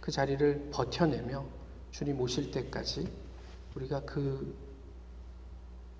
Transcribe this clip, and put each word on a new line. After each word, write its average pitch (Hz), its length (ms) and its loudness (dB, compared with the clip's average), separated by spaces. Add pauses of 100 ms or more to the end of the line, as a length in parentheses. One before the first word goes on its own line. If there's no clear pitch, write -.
그 - 100 -2
자리를 139 640 6
버텨내며 135 720 4 (480)
주님 143 280 2
오실 135 300 2
때까지 - 580 0 (680)
우리가 135 240 0
그 139 540 0 (1500)